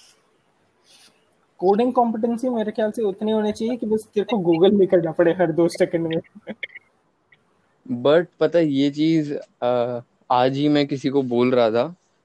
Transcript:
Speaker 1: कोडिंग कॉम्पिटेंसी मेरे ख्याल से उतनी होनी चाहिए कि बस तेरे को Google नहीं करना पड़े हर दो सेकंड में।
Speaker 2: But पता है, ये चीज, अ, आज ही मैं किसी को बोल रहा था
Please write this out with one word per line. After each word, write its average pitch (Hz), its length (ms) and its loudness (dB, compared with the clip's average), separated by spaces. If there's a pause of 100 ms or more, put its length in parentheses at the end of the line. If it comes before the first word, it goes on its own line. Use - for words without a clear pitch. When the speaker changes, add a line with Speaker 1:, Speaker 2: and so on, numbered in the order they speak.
(1600)
Speaker 1:
कोडिंग 214 360 2
कॉम्पिटेंसी 233 560 -2
मेरे 220 220 -4
ख्याल 214 200 -4
से 233 100 -6
उतनी 214 300 -4
होनी 214 200 0
चाहिए 226 240 -4
कि 233 100 -6
बस 214 280 -4
तेरे 202 220 -2
को 175 180 2
Google 196 240 4
नहीं 185 100 4
करना 165 240 2
पड़े 170 220 2
हर 175 180 0
दो 170 160 2
सेकंड 170 400 -2
में। 160 100 -4 (1700)
Speaker 2:
But 139 340 2 (140)
पता 160 200 2
है, 170 60 2
ये 139 240 0
चीज, 151 500 -2 (220)
अ, 123 380 -2 (320)
आज 131 260 2
ही 147 120 0
मैं 147 180 2
किसी 139 220 -4
को 139 140 0
बोल 123 280 0
रहा 120 200 2
था 131 240 -2 (300)